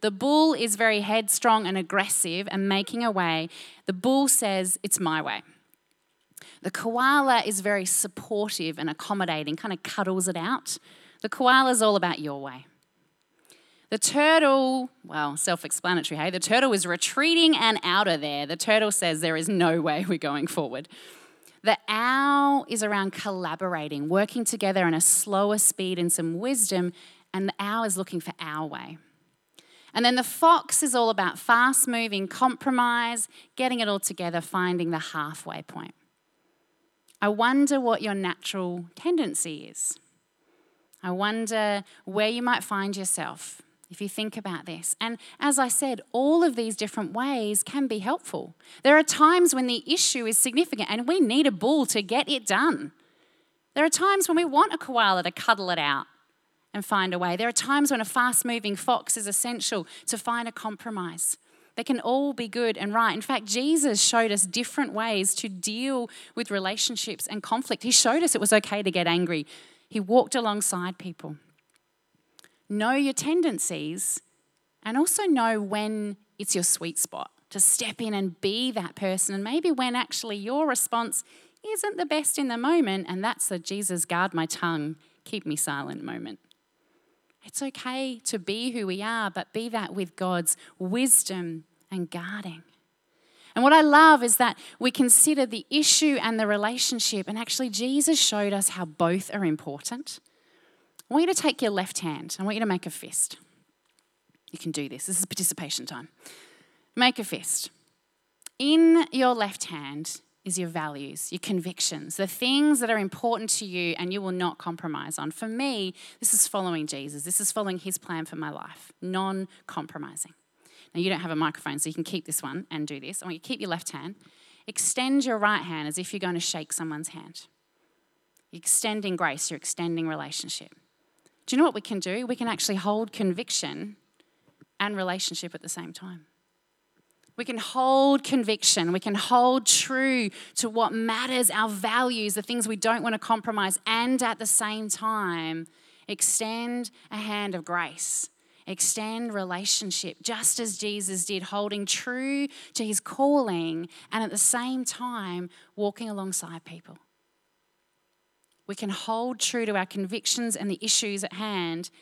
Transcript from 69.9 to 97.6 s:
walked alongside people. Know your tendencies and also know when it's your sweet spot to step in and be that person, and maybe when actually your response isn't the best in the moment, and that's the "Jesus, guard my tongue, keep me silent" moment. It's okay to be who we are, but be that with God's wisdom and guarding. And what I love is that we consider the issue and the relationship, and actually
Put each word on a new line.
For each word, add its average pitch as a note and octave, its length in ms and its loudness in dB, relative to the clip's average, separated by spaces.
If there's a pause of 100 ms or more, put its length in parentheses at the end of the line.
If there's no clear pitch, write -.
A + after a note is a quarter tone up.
walked G#3 360 4
alongside G3+ 640 -2
people. D#3+ 380 -12 (1300)
Know G#3+ 240 0
your C#4 220 2
tendencies G3 1080 -2 (640)
and A3+ 160 -2
also F4+ 240 2
know A#3 400 2
when G#3 560 -4 (200)
it's G3+ 160 -2
your F3 100 0
sweet E3+ 340 -2
spot - 320 -6 (180)
to G3 120 -4
step - 420 0
in G#3+ 100 -4
and F#3+ 300 -4
be A#3 300 -2
that G3+ 220 -6
person, F#3+ 400 -2
and G3 80 -4
maybe D#4 300 0
when B3 240 0
actually A3+ 400 -4
your B3+ 300 -2
response A#3 580 -2 (400)
isn't G#4+ 320 -4
the F4 80 -2
best D4+ 340 -2
in C#4 100 0
the A#3 100 -4
moment, A#3+ 500 2
and F#3 160 -4
that's - 240 -2
the F3+ 100 -2
"Jesus, F#3 460 -4
guard F3+ 300 0
my E3 100 0
tongue, D#3 520 -4 (280)
keep - 220 -8
me D3+ 100 -2
silent" C#3 460 -6
moment. A2+ 380 -10 (1040)
It's - 200 -10
okay C4 640 -6
to A3 140 -2
be A3 340 -4
who A3+ 140 -4
we F#3 140 -4
are, G#3+ 300 -2
but - 240 -8
be A3+ 160 -4
that G#3+ 240 -6
with F#3 200 -4
God's F3+ 400 0 (240)
wisdom F#3 880 0 (260)
and F3+ 200 -4
guarding. F3+ 540 -10 (880)
And A#3+ 100 4
what C#4+ 80 10
I D#4 80 12
love D4+ 420 10
is A#3 140 2
that B3 220 4 (200)
we B3 120 2
consider C4+ 560 6
the A3 240 -8
issue D4 500 4
and F3 180 0
the A3 80 2
relationship, G#3 800 0
and A3 100 -6
actually A#3 320 -4